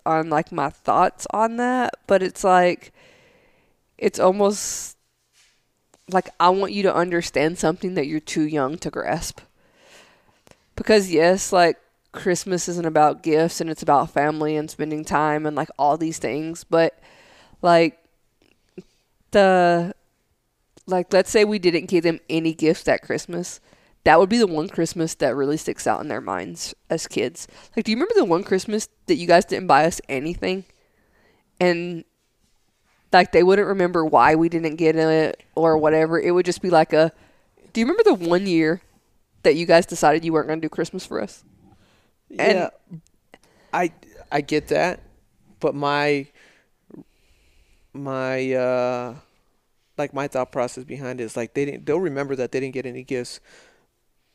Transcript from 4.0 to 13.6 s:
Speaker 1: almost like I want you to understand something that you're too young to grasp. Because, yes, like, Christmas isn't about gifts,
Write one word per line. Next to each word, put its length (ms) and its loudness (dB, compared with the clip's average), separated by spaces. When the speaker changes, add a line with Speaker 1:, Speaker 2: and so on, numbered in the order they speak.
Speaker 1:
almost 760 0
like 200 0
I 100 6
want 240 0
you 100 -2
to 100 2
understand 640 0
something 360 -2
that 120 -2
you're 140 -6
too 240 -4
young 360 -2
to 100 -12
grasp. 500 -6
Because, 360 2
yes, 420 2
like, 240 4
Christmas 560 -4
isn't 180 -6
about 380 2
gifts, 380 0